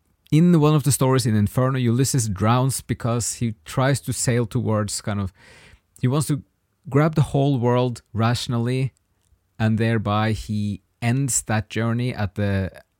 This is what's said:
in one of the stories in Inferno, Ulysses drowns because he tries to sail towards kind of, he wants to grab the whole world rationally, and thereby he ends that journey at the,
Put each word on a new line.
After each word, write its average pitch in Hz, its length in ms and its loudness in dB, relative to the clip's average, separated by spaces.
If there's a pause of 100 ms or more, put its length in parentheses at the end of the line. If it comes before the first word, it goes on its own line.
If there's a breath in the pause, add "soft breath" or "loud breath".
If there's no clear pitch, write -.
(300)
in 165 300 6
one 151 140 4
of 147 80 2
the 143 100 2
stories 131 320 2
in 113 100 0
Inferno, 127 440 0
Ulysses 123 500 0
drowns 120 540 0
because 120 520 -4
he 117 200 -4 (100)
tries 135 380 -2
to 131 100 -6
sail 120 340 -2
towards 107 540 -2
kind 104 180 -6
of, 98 140 -6 (680 loud breath)
he 135 60 -2
wants 139 220 0
to 147 140 -2 (480)
grab 151 240 2
the 151 80 2
whole 139 360 0
world 120 440 0 (100)
rationally, 120 800 -2 (640)
and 110 200 2
thereby 110 540 0
he 104 500 -4 (180)
ends 131 420 0
that 110 280 -4
journey 117 440 -2
at 101 200 -4
the, 98 360 -2 (300)